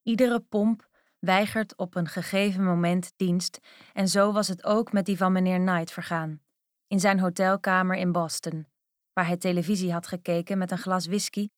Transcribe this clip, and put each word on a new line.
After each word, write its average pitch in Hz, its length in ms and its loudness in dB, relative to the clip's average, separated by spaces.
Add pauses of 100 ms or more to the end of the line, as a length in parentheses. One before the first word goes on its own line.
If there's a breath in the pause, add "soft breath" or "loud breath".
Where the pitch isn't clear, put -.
Iedere 233 380 2
pomp 214 500 0 (300)
weigert 208 560 0
op 180 200 -8
een 175 120 -2
gegeven 196 560 0
moment 175 520 2
dienst 180 440 -2 (340 loud breath)
en 190 140 0
zo 202 240 4
was 208 160 0
het 185 160 -6
ook 214 280 2
met 202 140 2
die 196 120 -2
van 185 140 2
meneer 185 280 2
Knight 180 320 0
vergaan, 160 500 -6 (460)
in 196 120 0
zijn 196 200 2
hotelkamer 185 760 0
in 180 160 0
Boston, 160 560 -4 (460)
waar 180 120 0
hij 175 120 -2
televisie 180 560 0
had 170 140 -6
gekeken 180 500 -4
met 185 140 -2
een 185 60 -2
glas 185 300 -2
whisky 208 500 -4